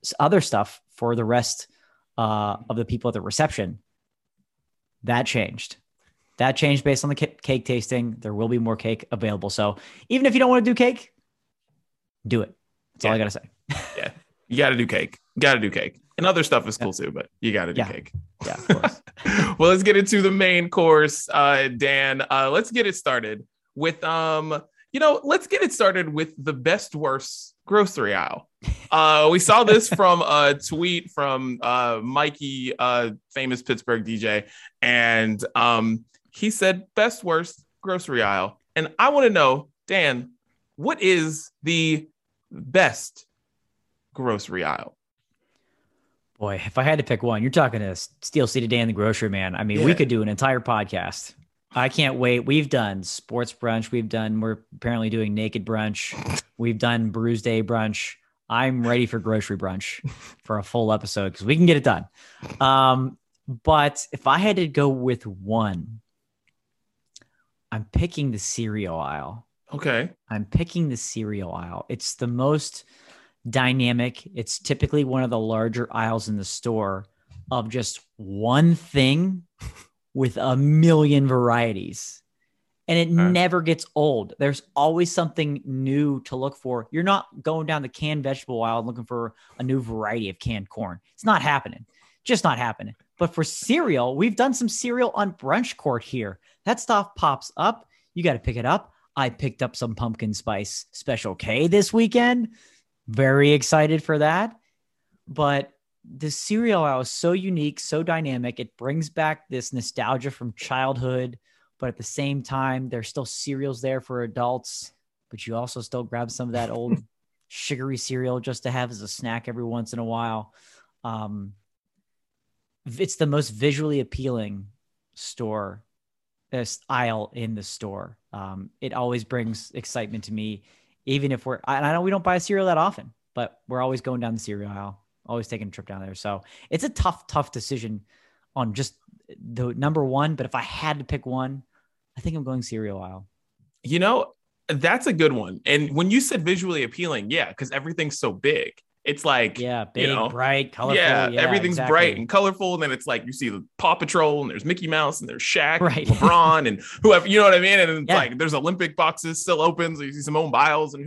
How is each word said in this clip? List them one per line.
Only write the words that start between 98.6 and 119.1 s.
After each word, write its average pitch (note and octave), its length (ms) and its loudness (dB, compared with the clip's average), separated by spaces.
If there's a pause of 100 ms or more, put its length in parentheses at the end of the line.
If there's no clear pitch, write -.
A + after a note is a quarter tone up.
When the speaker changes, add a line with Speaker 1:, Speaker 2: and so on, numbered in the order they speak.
Speaker 1:
up. E3 280 0 (260)
I C3 120 0
picked A#2+ 340 -6
up B2 120 -6
some A#2 200 -6
Pumpkin A2+ 360 -4
Spice G#2 600 -6
Special A2+ 420 -6
K A#2 320 0
this F#3+ 260 4
weekend. A#3+ 640 2 (540)
Very C3+ 420 6
excited D3+ 520 4
for D#3 160 -2
that. E3+ 380 0 (720)
But C#3 460 0 (360)
the C#3 220 -8
cereal G#3 540 0
aisle C3+ 160 0
is B2+ 100 -6
so E3+ 220 0
unique, F3 480 -2
so D#3 240 -4
dynamic. C3+ 560 -4
It A#2+ 160 -12
brings C#3+ 340 -4
back D#3 400 -2
this B2+ 220 -8
nostalgia B2 580 -4
from B2 240 -12
childhood, B2+ 800 -4 (440)
but C3 80 -4
at A#2 80 -8
the - 80 -14
same C#3 400 -4
time, C3 440 -4
there's A#2 200 -8
still C#3 180 -8
cereals C3+ 560 -6
there C3 180 -2
for B2 220 -8
adults, B2 680 -6 (380)
but A2 160 -16
you A2+ 100 -6
also B2 240 -8
still A#2+ 240 -8
grab A#2 260 -6
some A#2+ 180 -8
of A#2 60 -8
that A#2 160 -4
old A#2 320 -4 (220)
Speaker 2:
<laughs> - 240 -20
Speaker 1:
sugary C3+ 480 -6
cereal B2+ 440 -4
just A#2+ 220 -8
to B2+ 80 -4
have B2+ 220 -2
as G#2 100 -12
a G#2 60 -12
snack A#2 400 -8